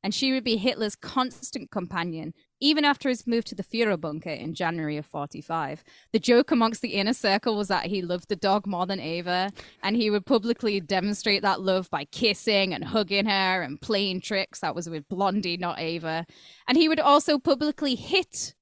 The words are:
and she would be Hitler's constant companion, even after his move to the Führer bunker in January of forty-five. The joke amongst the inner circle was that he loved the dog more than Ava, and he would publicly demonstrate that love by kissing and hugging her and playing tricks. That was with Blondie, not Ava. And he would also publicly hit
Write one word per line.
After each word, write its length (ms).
and 100
she 180
would 120
be 140
Hitler's 380
constant 760
companion, 640
even 260
after 240
his 160
move 200
to 100
the 80
Führer 360
bunker 300
in 240
January 420
of 120
forty-five. 760
The 80
joke 320
amongst 320
the 100
inner 220
circle 420
was 120
that 180
he 160
loved 260
the 60
dog 320
more 180
than 140
Ava, 520
and 140
he 160
would 160
publicly 520
demonstrate 640
that 200
love 280
by 160
kissing 680
and 80
hugging 420
her 380
and 180
playing 400
tricks. 380
That 160
was 120
with 220
Blondie, 480
not 220
Ava. 480
And 100
he 100
would 120
also 400
publicly 560
hit 680